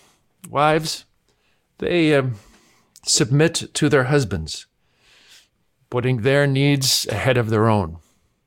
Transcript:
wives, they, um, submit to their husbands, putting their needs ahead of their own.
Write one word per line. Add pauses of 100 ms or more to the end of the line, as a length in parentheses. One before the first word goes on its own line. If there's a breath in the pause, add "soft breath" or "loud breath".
(500 soft breath)
wives, (720)
they,
um, (680 soft breath)
submit
to
their
husbands, (1200 soft breath)
putting
their
needs
ahead
of
their
own. (480)